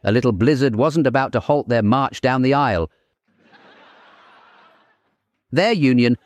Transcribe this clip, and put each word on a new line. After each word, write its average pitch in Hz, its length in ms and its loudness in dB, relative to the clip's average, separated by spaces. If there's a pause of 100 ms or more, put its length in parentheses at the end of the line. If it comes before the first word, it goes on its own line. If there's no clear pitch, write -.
A 101 80 -2
little 120 200 0
blizzard 123 440 0
wasn't 147 320 0
about 131 260 -2
to 117 60 -2
halt 147 280 -4
their 117 160 0
march 127 380 -2
down 127 200 0
the 131 120 2
aisle. 113 360 0 (2500)
Their 190 220 2
union 123 420 2 (100)